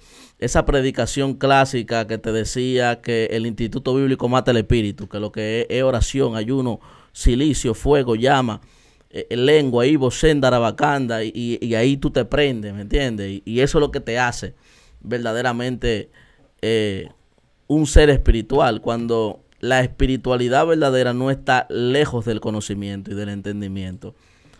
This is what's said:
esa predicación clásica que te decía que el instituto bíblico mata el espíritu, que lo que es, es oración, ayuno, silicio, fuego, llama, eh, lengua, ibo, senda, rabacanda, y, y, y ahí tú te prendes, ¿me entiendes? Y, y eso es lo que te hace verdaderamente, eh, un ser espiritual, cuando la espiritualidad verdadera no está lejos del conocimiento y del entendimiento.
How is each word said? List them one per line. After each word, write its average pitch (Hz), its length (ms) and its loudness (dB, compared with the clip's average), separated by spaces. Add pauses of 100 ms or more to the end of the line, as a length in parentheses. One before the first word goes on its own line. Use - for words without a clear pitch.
(400)
esa 143 260 0
predicación 135 680 0
clásica 127 720 0
que 110 100 -6
te 110 140 -6
decía 120 720 -2
que 113 300 -2
el 113 140 -2
instituto 117 480 -4
bíblico 135 360 0
mata 127 220 2
el 120 60 4
espíritu, 104 520 0
que 101 100 -8
lo 101 120 -6
que 110 300 -4
es, - 80 -4
es 127 140 0
oración, 127 520 0
ayuno, 120 440 -2 (320)
silicio, 127 640 2
fuego, 135 420 2
llama, 127 460 0 (480)
eh, - 260 -8
lengua, 127 500 4
ibo, 135 240 2
senda, 143 400 2
rabacanda, 120 760 0
y, 110 120 -6
y, 120 280 -4
y 113 120 -2
ahí 131 220 2
tú 139 140 -4
te 127 120 0
prendes, 117 500 -2
¿me 101 80 -10
entiendes? 107 480 -2
Y, 98 160 -10
y 113 140 -2
eso 143 180 2
es 147 40 4
lo 143 100 0
que 139 80 -6
te 117 200 -4
hace 123 360 -4 (460)
verdaderamente, 120 1080 -4 (520)
eh, 107 480 -2 (580)
un 151 200 2
ser 147 220 8
espiritual, 127 720 2
cuando 117 600 -4 (180)
la 127 200 2
espiritualidad 127 840 2
verdadera 135 480 2
no 131 180 -2
está 131 380 0
lejos 123 560 0
del 110 160 -4
conocimiento 101 720 -8
y - 20 -8
del 101 160 -6
entendimiento. 98 840 -8 (460)